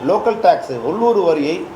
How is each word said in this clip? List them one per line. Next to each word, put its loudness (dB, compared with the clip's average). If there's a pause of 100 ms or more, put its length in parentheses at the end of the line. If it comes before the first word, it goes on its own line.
லோக்கல் 0
டேக்ஸ், 2 (100)
உள்ளூர் 0
வரியை 0 (100)